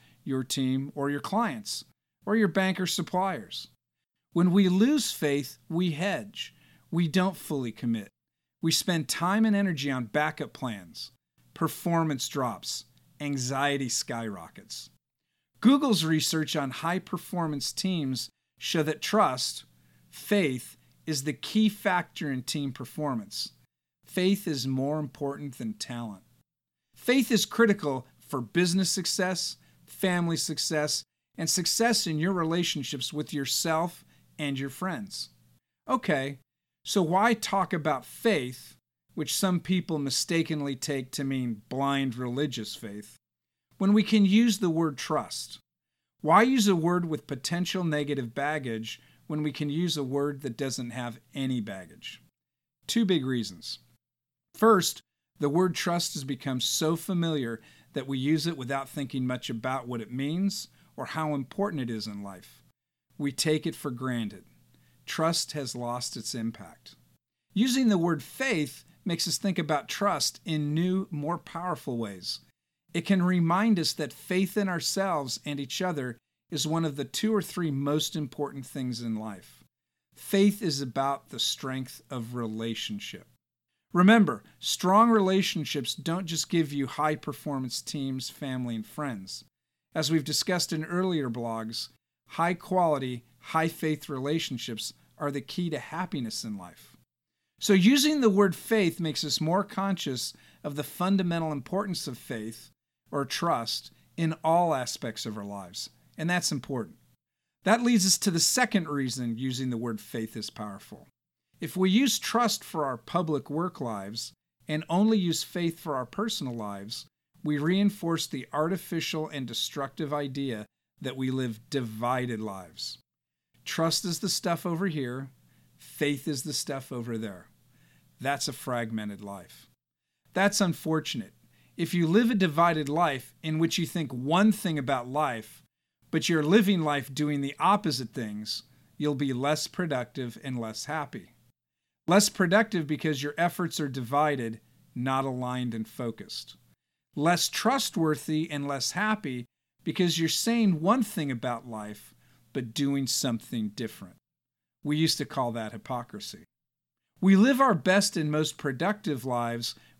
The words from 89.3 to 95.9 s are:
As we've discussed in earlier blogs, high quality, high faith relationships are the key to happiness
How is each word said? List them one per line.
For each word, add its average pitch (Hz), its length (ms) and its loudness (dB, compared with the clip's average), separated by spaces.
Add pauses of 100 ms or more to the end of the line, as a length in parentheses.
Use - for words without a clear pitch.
As 156 160 0
we've 160 140 4
discussed 170 480 -2
in 156 120 -2
earlier 170 460 0
blogs, 113 600 -6 (380)
high 170 260 0
quality, 147 720 0 (140)
high 160 300 0
faith 156 400 -2
relationships 135 840 -4 (260)
are 143 120 -2
the 139 100 -4
key 170 300 -4
to 151 80 -2
happiness 151 640 -6